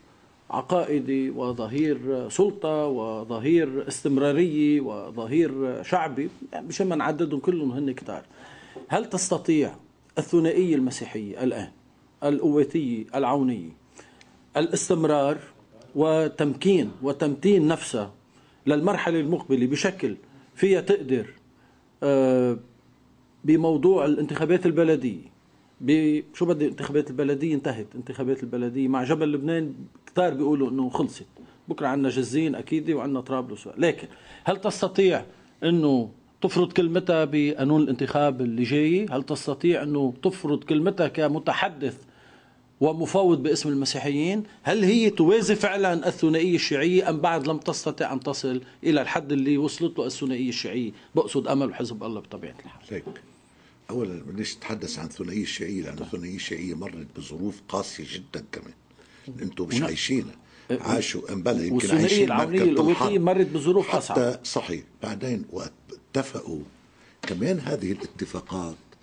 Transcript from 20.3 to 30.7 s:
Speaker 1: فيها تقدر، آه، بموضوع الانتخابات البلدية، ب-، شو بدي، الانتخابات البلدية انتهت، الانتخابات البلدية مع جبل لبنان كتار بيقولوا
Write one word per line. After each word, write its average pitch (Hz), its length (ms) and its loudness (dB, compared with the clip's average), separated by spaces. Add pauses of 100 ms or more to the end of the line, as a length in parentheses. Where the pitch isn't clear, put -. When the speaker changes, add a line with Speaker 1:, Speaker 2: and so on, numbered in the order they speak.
Speaker 1:
فيها 190 260 4
تقدر، 135 540 0 (680)
آه، 131 560 4 (840)
بموضوع 160 600 4
الانتخابات 151 600 0
البلدية، 147 720 2 (440)
ب-، 151 400 4 (140)
شو 180 100 -2
بدي، 160 200 2
الانتخابات 143 460 -2
البلدية 143 440 0
انتهت، 127 400 -4
الانتخابات 127 480 -4
البلدية 123 460 -2
مع 127 160 0
جبل 151 280 0
لبنان 147 420 -2 (320)
كتار 180 280 0
بيقولوا 139 360 2